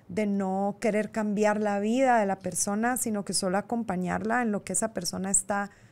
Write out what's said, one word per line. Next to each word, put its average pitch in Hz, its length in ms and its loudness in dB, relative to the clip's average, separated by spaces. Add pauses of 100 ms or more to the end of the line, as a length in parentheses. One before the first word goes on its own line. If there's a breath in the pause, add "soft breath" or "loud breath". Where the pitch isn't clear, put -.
de 208 180 0
no 196 560 0
querer 214 300 0
cambiar 208 500 2
la 202 180 0
vida 240 380 4
de 214 80 4
la 190 140 0
persona, 208 580 -2
sino 208 260 -2
que 196 100 -6
solo 185 260 0
acompañarla 202 840 -2
en 226 100 0
lo 196 120 -2
que 190 100 -6
esa 220 220 -2
persona 185 340 -6
está 202 400 -2 (220 soft breath)